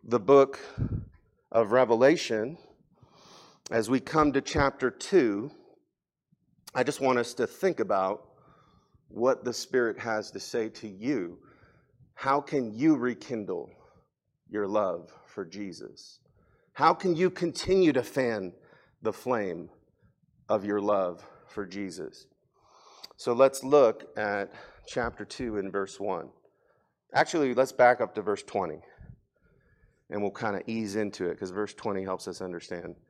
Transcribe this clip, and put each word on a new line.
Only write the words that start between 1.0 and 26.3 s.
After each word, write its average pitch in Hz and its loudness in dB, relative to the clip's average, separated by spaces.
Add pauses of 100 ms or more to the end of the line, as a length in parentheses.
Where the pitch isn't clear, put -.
of 110 2
Revelation, 127 4 (1120)
as 110 0
we 131 2
come 147 2
to 135 2
chapter 135 0
two, 120 2 (1200)
I 127 2
just 135 -4
want 127 4
us 117 -2
to 120 -2
think 175 -2
about 98 -2 (840)
what 120 0
the 120 -4
Spirit 120 0
has 110 -4
to 98 -12
say 113 -6
to 107 -16
you. 98 -6 (760)
How 139 0
can 131 -4
you 147 4
rekindle 107 -6 (800)
your 104 -4
love 95 -2 (140)
for 98 -10
Jesus? - -14 (540)
How 160 4
can 175 0
you 180 2
continue 180 2
to 123 0
fan 110 -2 (480)
the 107 -2
flame 98 -4 (800)
of 104 2
your 104 0
love 98 0 (240)
for 101 -8
Jesus? 90 -10 (880)
So 123 -2
let's 135 4
look 135 4
at 101 -2 (360)
chapter 120 -6
two 110 -8
and 95 -6
verse 98 -6
one. 92 -6 (840)